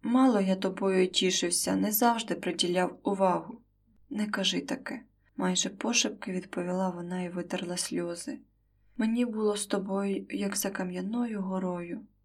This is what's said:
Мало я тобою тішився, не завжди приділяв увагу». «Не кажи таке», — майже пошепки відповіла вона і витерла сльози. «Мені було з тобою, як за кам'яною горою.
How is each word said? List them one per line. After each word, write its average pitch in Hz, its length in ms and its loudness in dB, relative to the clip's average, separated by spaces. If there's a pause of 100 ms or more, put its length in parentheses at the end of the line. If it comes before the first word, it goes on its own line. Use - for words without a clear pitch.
Мало 247 400 6
я 190 140 4
тобою 190 520 2
тішився, 185 680 2
не 196 160 2
завжди 226 440 2
приділяв 175 680 0
увагу». 185 580 2 (480)
«Не 208 180 -2
кажи 190 340 0
таке», — - 400 -6 (360)
майже 185 320 0
пошепки 220 600 -2
відповіла 180 580 -2
вона 175 320 -6
і 180 80 -4
витерла 180 480 -4
сльози. 175 640 -4 (580)
«Мені 233 280 2
було 214 320 0
з 202 80 -4
тобою, 196 640 -2
як 196 280 -2
за 196 120 -2
кам'яною 196 720 -4
горою. 185 600 -4 (240)